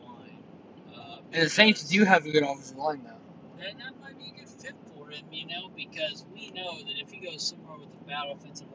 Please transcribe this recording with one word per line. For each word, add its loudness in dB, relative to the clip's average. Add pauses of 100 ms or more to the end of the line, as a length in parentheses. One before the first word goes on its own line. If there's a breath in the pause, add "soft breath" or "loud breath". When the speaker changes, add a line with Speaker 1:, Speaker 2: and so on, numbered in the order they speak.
Speaker 1:
line. -18 (520)
Uh, -16 (160)
Speaker 2:
And 4
the 6
Saints 8
Speaker 1:
because -8
Speaker 2:
do 8
have 8
a -6
good 8
offensive -4
line, 0
though. -16
Speaker 1:
And -10
that -14
might -16
be -16
a -20
good -18
fit -14 (220)
for -16
him, -12
you -8
know, -8
because -6
we -14
know -8
that -8
if -12
he -14
goes -6
somewhere -12
with -18
a -20
bad -6
offensive -16